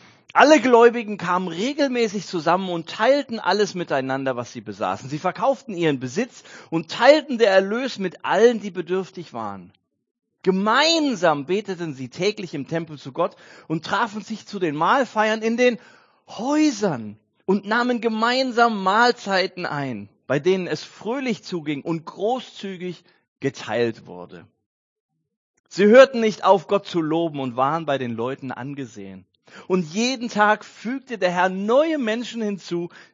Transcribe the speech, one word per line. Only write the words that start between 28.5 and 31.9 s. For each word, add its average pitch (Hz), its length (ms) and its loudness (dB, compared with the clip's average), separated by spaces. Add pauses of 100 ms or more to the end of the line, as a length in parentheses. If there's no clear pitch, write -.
angesehen. 110 760 -14 (400)
Und 185 160 0
jeden 226 460 -4
Tag 208 360 2
fügte 247 540 -10
der 180 140 0
Herr 175 160 2
neue 240 500 0